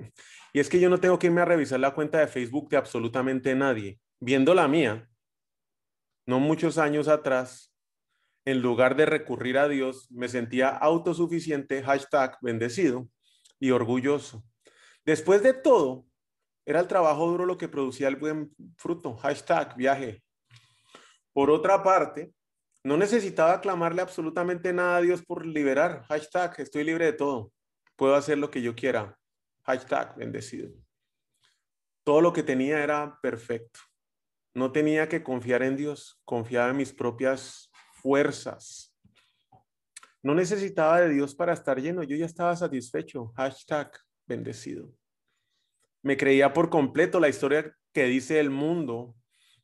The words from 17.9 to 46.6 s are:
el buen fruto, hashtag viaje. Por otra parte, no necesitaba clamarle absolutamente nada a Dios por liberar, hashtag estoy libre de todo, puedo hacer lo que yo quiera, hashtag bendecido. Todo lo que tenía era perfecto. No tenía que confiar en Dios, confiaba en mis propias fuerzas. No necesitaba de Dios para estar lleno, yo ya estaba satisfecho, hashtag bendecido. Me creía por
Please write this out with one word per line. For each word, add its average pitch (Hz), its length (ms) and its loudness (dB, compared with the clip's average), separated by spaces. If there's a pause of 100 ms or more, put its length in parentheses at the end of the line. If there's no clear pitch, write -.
el 135 80 0
buen 151 400 -6 (220)
fruto, 170 400 -8
hashtag 147 600 -2
viaje. 131 460 -2 (1120)
Por 139 180 2
otra 185 320 2
parte, 190 500 0 (520)
no 143 120 0
necesitaba 190 640 2
clamarle 170 400 -2
absolutamente 175 720 -4
nada 180 260 2
a - 20 2
Dios 175 240 0
por 175 200 -10
liberar, 151 600 0
hashtag 170 560 -4
estoy 147 240 -6
libre 160 220 0
de 151 80 2
todo, 139 380 -4 (440)
puedo 135 180 4
hacer 143 240 0
lo 147 140 -4
que 131 100 -6
yo 117 140 -4
quiera, 113 420 -4 (460)
hashtag 131 520 -4
bendecido. 117 540 -12 (1300)
Todo 151 160 6
lo 170 120 6
que 165 120 -2
tenía 143 400 0
era 147 360 -4
perfecto. 117 600 -8 (760)
No 127 160 -2
tenía 156 380 0
que 165 160 -4
confiar 123 400 -2
en 135 120 -2
Dios, 147 480 -10
confiaba 120 460 -2
en 135 60 -2
mis 139 160 -4
propias 127 800 -6 (200)
fuerzas. - 1040 -4 (1300)
No 143 140 0
necesitaba 175 640 2
de 175 80 4
Dios 143 260 -2
para 175 180 -2
estar 135 280 -4
lleno, 170 240 -6
yo 143 120 -6
ya 165 100 -4
estaba 175 280 -2
satisfecho, 139 840 -8
hashtag 139 540 -6 (360)
bendecido. - 680 -10 (1120)
Me 135 120 0
creía 139 360 4
por 165 180 2